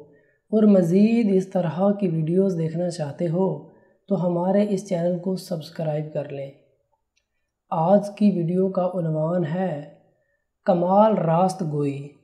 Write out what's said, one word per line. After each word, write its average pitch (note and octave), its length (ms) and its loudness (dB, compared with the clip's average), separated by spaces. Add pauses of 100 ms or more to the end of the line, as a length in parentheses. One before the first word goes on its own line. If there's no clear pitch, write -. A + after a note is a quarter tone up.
(520)
और G#3+ 140 4
मज़ीद G3+ 640 4
इस F#3+ 220 0
तरह E3 260 -2 (220)
की F#3+ 80 0
वीडियोज़ E3+ 480 0
देखना E3 320 -4
चाहते D#3+ 380 -6
हो F3 200 0 (600)
तो G3 80 0
हमारे F3+ 480 0
इस G3+ 240 -4
चैनल F3 300 -2
को F#3 180 -4
सब्सक्राइब D#3 800 -8
कर C#3+ 160 -8
लें। C#3 220 -12 (1200)
आज F#3+ 360 2 (100)
की G#3 120 4
वीडियो F3+ 400 0
का F#3 160 -2 (100)
उन्वान E3 500 -2
है F3 260 -4 (920)
कमाल G3 560 4
रास्त E3 460 0
गोई। C#3+ 300 -4 (260)